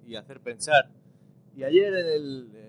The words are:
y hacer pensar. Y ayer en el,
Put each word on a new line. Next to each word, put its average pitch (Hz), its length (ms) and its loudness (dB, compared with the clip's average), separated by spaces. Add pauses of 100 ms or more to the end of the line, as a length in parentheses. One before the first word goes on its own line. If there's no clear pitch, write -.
y 113 100 -18
hacer 127 240 -20
pensar. 127 480 0 (680)
Y 131 100 -14
ayer 190 300 2
en 180 120 -4
el, 139 440 -8 (180)